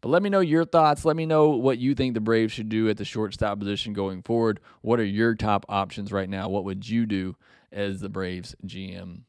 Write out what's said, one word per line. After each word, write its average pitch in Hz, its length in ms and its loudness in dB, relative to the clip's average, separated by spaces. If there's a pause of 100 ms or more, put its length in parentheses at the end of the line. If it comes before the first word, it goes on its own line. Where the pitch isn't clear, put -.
But 117 80 -6
let 170 120 4
me 202 80 -2
know 101 100 4
your 165 260 4
thoughts. 151 380 4
Let 156 120 2
me 160 100 -2
know 156 240 6
what 127 300 2
you 131 160 2
think 127 180 0
the 113 80 0
Braves 110 320 2
should 110 160 -6
do 110 200 2
at 104 80 0
the 101 80 -8
shortstop 104 540 -4
position 101 340 -4
going 98 280 -4
forward. 113 380 0 (220)
What 117 180 2
are 110 60 2
your 107 300 2
top 104 320 0
options 98 440 -4
right 95 180 -2
now? 95 180 -6
What 95 160 -2
would 98 240 -8
you 117 180 0
do 95 300 -4 (360)
as 101 280 -6
the 98 100 -8
Braves 92 460 -8 (100)
G 95 280 -12
M? 92 360 -14